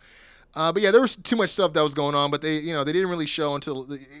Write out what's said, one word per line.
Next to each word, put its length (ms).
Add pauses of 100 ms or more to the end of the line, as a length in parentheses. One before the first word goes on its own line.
(560)
Uh, 160
but 100
yeah, 80
there 100
was 160
too 200
much 140
stuff 240
that 80
was 120
going 220
on, 160
but 80
they, 180
you 140
know, 100
they 100
didn't 180
really 160
show 280
until, 380
it, 80 (200)